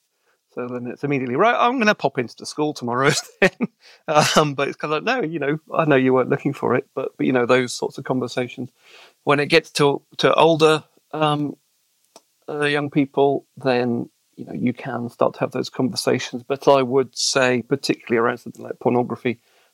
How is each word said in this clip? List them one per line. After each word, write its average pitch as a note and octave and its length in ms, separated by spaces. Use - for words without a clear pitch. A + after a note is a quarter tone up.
So B2 140
then B2 180
it's - 180
immediately, C3 320
"Right, A3 220
I'm A#3+ 200
gonna G#3 160
pop - 240
into A#2 180
the A2 100
school D3+ 280
tomorrow B2+ 360
<laughs> - 140
then." F#3 100
Um, D3+ 180
but C#3 140
it's B2+ 80
kind D3+ 160
of D3+ 100
like, A#3+ 200
"No, D#3+ 40
you E3 120
know, C#3+ 200
I D#3+ 120
know C#3+ 100
you C3 160
weren't B2+ 180
looking C#3 220
for A#2 220
it," - 200
but, - 220
but, D3 100
you C#3 60
know, A#2+ 140
those B2+ 260
sorts - 260
of C#3+ 60
conversations. B2 680
When C#3+ 160
it C#3+ 60
gets D#3+ 260
to, C#3+ 300
to - 160
older, D#3 500
um, D3 440
uh, D3 180
young C#3+ 240
people, C#3 560
then, B2 540
you - 80
know, - 80
you B2 220
can A#2+ 340
start - 260
to - 60
have B2 120
those C3 180
conversations. B2 720
But C#3 260
I C#3 140
would B2+ 340
say, B2+ 460
particularly - 560
around A#2+ 200
something - 240
like A#2 180
pornography, A#2+ 600